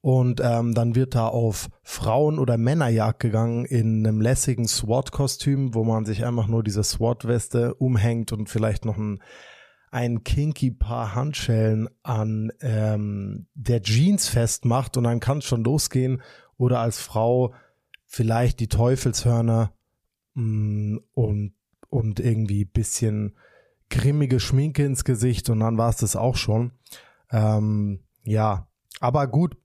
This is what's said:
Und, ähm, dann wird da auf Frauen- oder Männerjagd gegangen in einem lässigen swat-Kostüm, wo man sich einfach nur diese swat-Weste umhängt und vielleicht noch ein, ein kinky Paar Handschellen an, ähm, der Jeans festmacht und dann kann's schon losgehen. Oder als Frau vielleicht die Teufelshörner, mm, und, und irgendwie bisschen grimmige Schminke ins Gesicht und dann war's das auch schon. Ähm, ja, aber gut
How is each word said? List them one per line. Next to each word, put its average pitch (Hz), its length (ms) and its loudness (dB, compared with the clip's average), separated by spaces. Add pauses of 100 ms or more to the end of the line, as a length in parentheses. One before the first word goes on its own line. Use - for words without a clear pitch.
Und, 127 420 2
ähm, 117 300 2
dann 117 220 2
wird 127 200 0
da 113 140 2
auf 113 400 -2 (140)
Frauen- 151 560 0
oder 120 180 4
Männerjagd 117 640 2
gegangen 117 460 0
in 110 400 2
einem 107 160 2
lässigen 120 440 0
swat-Kostüm, 135 1080 -2
wo 110 100 2
man 110 220 0
sich 107 180 -4
einfach 120 220 0
nur 113 160 0
diese 104 200 0
swat-Weste 117 920 -2
umhängt 117 580 0
und 107 160 -6
vielleicht 110 380 -2
noch 107 100 -4
ein, 104 260 -6 (680)
ein 120 340 -4
kinky 143 460 0
Paar 110 440 -4
Handschellen 110 760 0 (120)
an, 110 480 -4 (120)
ähm, 104 920 -4
der 120 300 -2
Jeans 135 440 2
festmacht 117 680 0
und 123 80 0
dann 117 160 0
kann's 139 240 -2
schon 117 200 -2
losgehen. 131 580 0 (340)
Oder 123 240 2
als 117 180 -2
Frau 123 540 0 (540)
vielleicht 117 540 0
die 113 80 -2
Teufelshörner, 117 1040 2 (600)
mm, 107 640 -2 (140)
und, 104 420 -2 (340)
und 110 320 -2
irgendwie 107 440 0
bisschen 107 720 -2 (520)
grimmige 131 520 2
Schminke 143 440 2
ins 135 200 -2
Gesicht 120 460 0
und 110 100 2
dann 113 180 2
war's 113 200 2
das - 180 0
auch 120 200 0
schon. 117 360 0 (580)
Ähm, 107 680 0 (240)
ja, 107 440 0 (320)
aber 135 260 0
gut 147 380 0